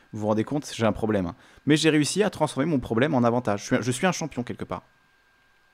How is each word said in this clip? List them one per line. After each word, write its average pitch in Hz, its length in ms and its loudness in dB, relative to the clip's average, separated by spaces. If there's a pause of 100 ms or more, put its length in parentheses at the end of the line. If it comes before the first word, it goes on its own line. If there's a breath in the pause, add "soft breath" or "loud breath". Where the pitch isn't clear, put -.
(120)
Vous 110 80 -10
vous 104 80 -2
rendez 107 160 2
compte ? 143 280 -6
J'ai 113 140 0
un 104 60 4
problème, 104 340 0
hein. 82 80 -8 (320 soft breath)
Mais 147 100 6
j'ai 156 140 4
réussi 151 320 2
à 214 80 2
transformer 151 400 -2
mon 147 80 0
problème 123 360 0
en 120 100 4
avantage. 117 380 0
Je - 40 -14
suis 131 100 2
un, - 40 2
je 113 100 -2
suis 127 160 -2
un 180 60 2
champion, 143 320 -6
quelque - 200 -10
part. 90 180 -8 (920)